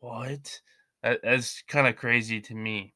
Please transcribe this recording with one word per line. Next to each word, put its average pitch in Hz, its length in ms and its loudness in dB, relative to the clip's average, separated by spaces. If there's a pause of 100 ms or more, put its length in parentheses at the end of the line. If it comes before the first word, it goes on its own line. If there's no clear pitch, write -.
"What?" 127 600 -10 (420)
That, 120 200 2
that's 120 400 0
kinda 135 300 4
crazy 113 500 0
to 113 120 -14
me. 107 420 -6